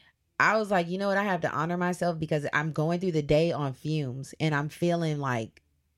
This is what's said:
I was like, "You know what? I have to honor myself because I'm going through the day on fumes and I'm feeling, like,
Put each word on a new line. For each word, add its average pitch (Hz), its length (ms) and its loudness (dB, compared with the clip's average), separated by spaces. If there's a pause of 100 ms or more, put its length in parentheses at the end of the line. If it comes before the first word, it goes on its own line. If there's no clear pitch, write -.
(380)
I 185 200 4
was 214 120 -2
like, 175 200 2
"You 185 80 -4
know 202 100 -2
what? 196 80 2
I 202 80 2
have 190 160 0
to 156 100 -2
honor 165 280 -2
myself 175 420 0
because 156 320 -2
I'm 151 200 0
going 160 280 0
through 185 120 -2
the 156 100 2
day 151 280 4
on 139 220 -2
fumes 135 680 -6
and 156 160 2
I'm 143 140 0
feeling, 170 520 0
like, 123 420 -4 (340)